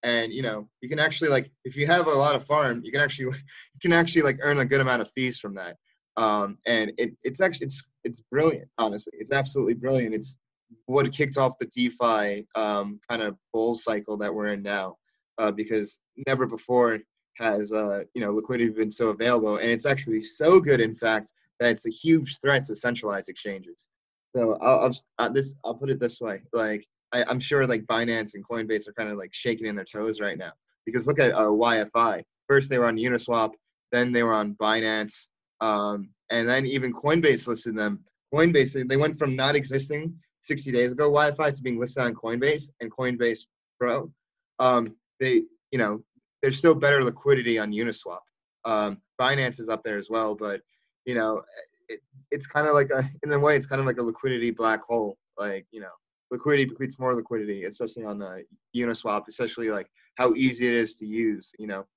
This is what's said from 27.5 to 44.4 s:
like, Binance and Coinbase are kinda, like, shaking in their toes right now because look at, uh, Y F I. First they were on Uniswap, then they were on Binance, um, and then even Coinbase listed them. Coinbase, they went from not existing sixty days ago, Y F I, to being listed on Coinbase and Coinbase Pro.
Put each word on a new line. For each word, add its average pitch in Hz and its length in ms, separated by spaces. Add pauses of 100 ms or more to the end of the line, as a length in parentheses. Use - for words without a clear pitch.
like, 113 200
Binance 113 480
and 98 120
Coinbase 110 420
are 104 40
kinda, 107 220
like, 95 180
shaking 113 340
in 104 100
their 98 80
toes 107 360
right 101 160
now 85 160 (320)
because 117 220
look 143 140
at, 127 120
uh, 107 200
Y 113 260
F 104 160
I. 110 300 (240)
First 139 200
they 135 100
were 120 80
on 113 120
Uniswap, 117 540 (400)
then 123 200
they 120 120
were 113 100
on 104 220
Binance, 110 720 (320)
um, 104 500 (200)
and 117 160
then 131 200
even 131 260
Coinbase 147 540
listed 117 280
them. 104 300 (300)
Coinbase, 139 520
they 131 120
went 151 200
from 139 160
not 135 220
existing 139 580 (260)
sixty 143 300
days 123 220
ago, 147 180
Y 147 180
F 139 120
I, 147 100
to 135 120
being 120 180
listed 123 240
on 117 100
Coinbase 131 560 (100)
and 113 120
Coinbase 120 480 (400)
Pro. 135 320 (480)